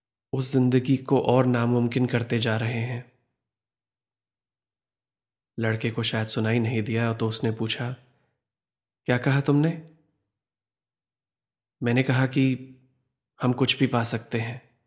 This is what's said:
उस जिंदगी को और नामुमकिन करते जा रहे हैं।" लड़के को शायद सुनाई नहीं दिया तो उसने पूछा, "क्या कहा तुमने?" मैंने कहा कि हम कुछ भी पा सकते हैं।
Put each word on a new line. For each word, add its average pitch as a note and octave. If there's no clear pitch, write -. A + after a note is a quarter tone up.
उस C3
जिंदगी B2+
को C3
और B2
नामुमकिन A#2+
करते A#2
जा A2
रहे A2+
हैं।" A#2+
लड़के A2+
को A2+
शायद A2
सुनाई A2+
नहीं A2+
दिया A2+
तो A2+
उसने A2+
पूछा, A2+
"क्या B2
कहा C3+
तुमने?" D3
मैंने A#2+
कहा C3
कि C3
हम B2
कुछ B2+
भी C3+
पा A#2+
सकते A#2
हैं। A#2